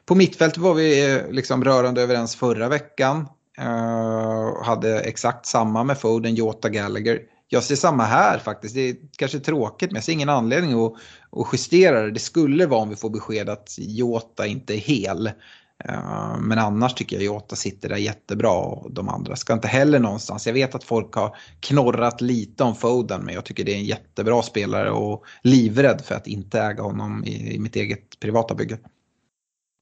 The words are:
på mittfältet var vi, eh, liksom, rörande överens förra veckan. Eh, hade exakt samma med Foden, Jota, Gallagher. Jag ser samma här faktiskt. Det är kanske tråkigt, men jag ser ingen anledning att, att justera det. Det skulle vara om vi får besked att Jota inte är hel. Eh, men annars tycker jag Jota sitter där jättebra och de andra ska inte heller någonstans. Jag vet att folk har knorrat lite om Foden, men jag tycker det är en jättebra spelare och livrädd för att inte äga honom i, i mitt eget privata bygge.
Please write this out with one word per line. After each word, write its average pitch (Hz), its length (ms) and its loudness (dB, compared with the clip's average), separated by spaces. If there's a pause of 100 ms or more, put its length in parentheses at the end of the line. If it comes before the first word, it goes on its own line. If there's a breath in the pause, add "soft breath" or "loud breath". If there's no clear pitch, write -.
på 180 80 4
mittfältet 165 440 4
var 175 160 4
vi, 143 420 4
eh, 90 140 -4
liksom, 127 340 0
rörande 127 380 4
överens 120 340 0
förra 117 320 0
veckan. 143 600 -2 (300)
Eh, 113 1080 -2
hade 110 360 0
exakt 120 460 -4
samma 113 380 0
med 139 140 -2
Foden, 113 360 0
Jota, 110 340 -2
Gallagher. 107 500 -2 (300 soft breath)
Jag 120 140 2
ser 139 140 -2
samma 147 280 2
här 147 340 4
faktiskt. 107 360 -8
Det 131 60 -2 (100)
är 123 60 -6 (220)
kanske 139 220 -4
tråkigt, 151 500 -2
men 202 60 -8
jag - 80 -6
ser 165 80 -2
ingen 147 160 -2
anledning 139 440 2 (140)
att, 110 60 -2 (380 loud breath)
att - 220 -4
justera 156 500 6
det. 107 80 -2
Det 110 100 -6
skulle 160 460 2
vara 123 160 2
om 107 60 -4
vi 104 80 -8
får 110 140 -6
besked 107 380 -6
att - 300 -10
Jota 110 680 -4
inte 104 280 -6
är 107 40 -4
hel. 104 480 -2 (580 soft breath)
Eh, - 560 -6
men 110 180 0
annars 110 360 0
tycker - 220 -6
jag 98 80 -2
Jota 104 320 -6
sitter 98 320 -8
där 104 80 -4
jättebra 104 560 -2
och 90 400 -4
de - 160 -6
andra - 280 -6
ska - 160 -2
inte 113 160 0
heller 139 300 6
någonstans. 104 480 -2
Jag 117 80 0
vet 131 200 0
att 127 100 -10
folk 113 300 -2
har 104 220 -2 (240 loud breath)
knorrat 120 600 2
lite 123 440 0
om 117 100 2
Foden, 113 500 -2
men 85 100 -8
jag 87 100 -8
tycker - 200 -8
det 101 100 -2
är 101 40 -4
en 101 60 -6
jättebra 107 580 -2
spelare 104 480 -2
och 107 340 -4 (180 loud breath)
livrädd 123 580 6
för - 140 -6
att - 120 -8
inte 104 340 -4
äga 104 220 -4
honom 104 420 -6
i, 110 300 -8
i 107 40 -6
mitt 107 180 -6
eget 104 440 -6
privata 113 340 -2
bygge. 110 240 -6 (1040)